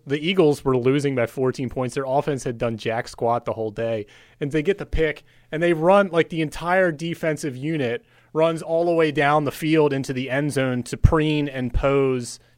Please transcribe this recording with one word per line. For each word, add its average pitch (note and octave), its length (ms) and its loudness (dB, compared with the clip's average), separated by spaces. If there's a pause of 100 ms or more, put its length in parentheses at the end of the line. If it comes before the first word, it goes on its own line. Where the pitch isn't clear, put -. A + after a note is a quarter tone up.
the C#3 120 -2
Eagles D#3+ 460 2
were C3 120 2
losing C3+ 380 2
by A#2+ 120 0
fourteen C3 420 -2
points. B2+ 260 -4
Their C#3 120 -4
offense C#3 380 0
had B2 120 -6
done A#2 220 -2
jack A2+ 300 -4
squat A#2 360 -2
the A2+ 80 -4
whole A2 180 -4
day, A2+ 360 -4 (340)
and D3 120 -4
they D#3 100 0
get F#3+ 160 -2
the D3 80 -10
pick, D#3+ 360 -2 (300)
and D#3 100 -4
they F3 120 4
run, F#3 340 4
like, E3 220 0
the E3 100 -4
entire F3 520 0
defensive D#3 640 -4
unit C3 480 -4 (280)
runs D#3+ 300 2
all E3 240 0
the F3 60 2
way D#3+ 200 2
down D3 320 2
the C3+ 80 -2
field D#3 400 2
into C3+ 220 -4
the B2+ 160 -6
end C#3+ 220 -2
zone B2+ 320 0
to - 120 -10
preen D3+ 520 2
and B2+ 260 -6
pose. C3+ 640 0 (200)